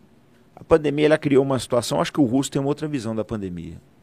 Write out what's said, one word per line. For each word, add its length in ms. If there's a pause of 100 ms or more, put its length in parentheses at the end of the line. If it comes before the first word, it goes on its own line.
(540)
A 80
pandemia, 440
ela 100
criou 260
uma 160
situação, 400
acho 140
que 80
o 40
russo 260
tem 100
uma 80
outra 180
visão 300
da 80
pandemia, 560 (220)